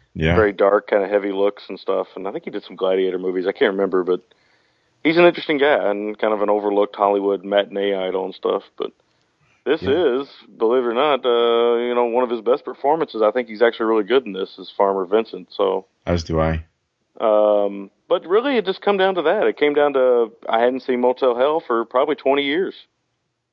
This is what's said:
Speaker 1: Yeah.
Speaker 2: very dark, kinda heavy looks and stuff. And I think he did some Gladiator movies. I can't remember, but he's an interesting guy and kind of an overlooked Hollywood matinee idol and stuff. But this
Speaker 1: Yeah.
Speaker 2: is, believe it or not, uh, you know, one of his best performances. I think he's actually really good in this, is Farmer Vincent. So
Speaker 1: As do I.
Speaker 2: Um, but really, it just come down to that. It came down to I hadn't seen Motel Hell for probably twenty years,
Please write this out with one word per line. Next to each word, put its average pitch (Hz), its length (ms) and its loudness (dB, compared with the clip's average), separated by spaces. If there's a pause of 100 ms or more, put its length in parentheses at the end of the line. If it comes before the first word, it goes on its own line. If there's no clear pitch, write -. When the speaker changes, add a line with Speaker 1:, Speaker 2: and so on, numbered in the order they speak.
(140)
Speaker 1:
Yeah. 80 220 0
Speaker 2:
very 104 180 2
dark, 101 360 2
kinda 98 200 0
heavy 101 240 0
looks 98 340 -2
and 95 100 -12
stuff. 95 380 -4
And 92 100 -12
I 98 60 -8
think 156 140 -12
he 170 60 -12
did 104 120 -10
some - 140 -20
Gladiator 95 420 0
movies. 92 260 -4
I 95 60 -2
can't 110 220 0
remember, 95 320 0
but 90 160 -2 (800)
he's 160 140 0
an 175 80 6
interesting 170 320 2
guy 131 340 2
and 104 260 -6
kind 110 160 0
of 101 80 -2
an 101 80 0
overlooked 104 460 0
Hollywood 101 480 0
matinee 101 500 0
idol 95 300 -4
and 95 100 -10
stuff. 98 300 -4 (140)
But - 160 -8 (720)
this 147 180 -2
Speaker 1:
Yeah. 135 380 0
Speaker 2:
is, 139 80 -12 (280)
believe 120 280 2
it - 20 -2
or 117 60 -2
not, 131 320 0
uh, 120 540 2
you 123 140 -2
know, 120 120 2
one 120 180 0
of 120 60 -2
his 117 120 -4
best 120 220 0
performances. 139 580 -4
I 107 100 2
think 120 180 -4
he's 107 120 -4
actually 117 260 2
really 110 180 0
good 123 200 0
in 104 60 -10
this, 95 260 -10
is 92 140 -18
Farmer 98 340 0
Vincent. 92 460 -4
So 95 340 -2 (200)
Speaker 1:
As 87 180 -2
do 80 160 -2
I. 80 240 -2 (560)
Speaker 2:
Um, 104 720 0 (180)
but 165 200 -2
really, 240 300 0
it 196 80 -2
just 190 140 -6
come 202 180 0
down 190 180 2
to 170 80 -2
that. 170 240 2
It 107 100 -2
came 147 160 0
down 147 200 2
to 123 380 2 (160)
I 113 120 0
hadn't 123 220 0
seen 123 200 -2
Motel 127 340 2
Hell 147 240 0
for 117 240 -2
probably 139 300 0
twenty 139 300 -2
years, 147 320 -4 (760)